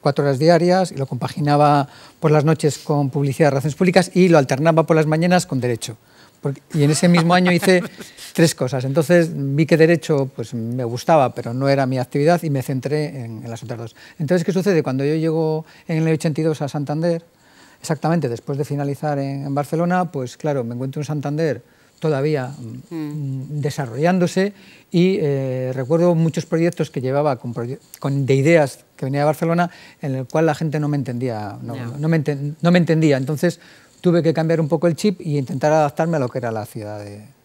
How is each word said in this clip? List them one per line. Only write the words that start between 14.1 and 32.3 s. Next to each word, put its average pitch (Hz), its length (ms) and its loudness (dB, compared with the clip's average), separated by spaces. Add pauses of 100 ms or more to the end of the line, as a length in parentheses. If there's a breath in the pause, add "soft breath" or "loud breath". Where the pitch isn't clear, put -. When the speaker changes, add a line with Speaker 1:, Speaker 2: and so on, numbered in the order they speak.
Speaker 1:
Entonces, 170 240 0
¿qué 196 80 -2
sucede? 180 320 0
Cuando 135 220 -2
yo 151 100 0
llego 160 500 -2 (220 loud breath)
en 160 180 0
el 160 80 2
ochenta 156 280 -2
y - 20 0
dos 156 180 -2
a 147 60 -4
Santander, 160 560 -4 (560 soft breath)
exactamente 156 480 -2
después 120 300 -6
de 143 80 -4
finalizar 143 540 -4
en, 139 260 -6
en 139 100 -6
Barcelona, 175 560 -2
pues 127 240 -8
claro, 139 300 -4
me 120 100 -8
encuentro 135 260 -6
en 139 40 -6
Santander 147 560 -4 (380 soft breath)
todavía, 147 500 -2
mm, 135 440 -14
Speaker 2:
Mm. 165 40 -8
Speaker 1:
mm, 147 640 -8
desarrollándose, 165 920 -2 (400 loud breath)
y, 185 300 2
eh, 131 520 -2
recuerdo 160 420 2
muchos 160 300 0
proyectos 165 460 -2
que 147 80 -6
llevaba 135 380 0
con 120 160 -10
proye-, 120 260 -8 (200)
con, 139 260 -2
de 131 100 4
ideas 147 440 4 (180)
que - 80 -8
venía 139 160 -2
de 147 40 0
Barcelona, 170 440 0 (320 loud breath)
en 135 140 -4
el 131 120 -6
cual 160 180 0
la 151 80 2
gente 151 280 -4
no 147 80 -4
me 147 80 -2
entendía, 120 640 -6
no, 117 140 -10
Speaker 2:
Ya. 120 100 -10 (120)
Speaker 1:
no 151 120 -2
me 165 120 2
enten-, 143 400 -4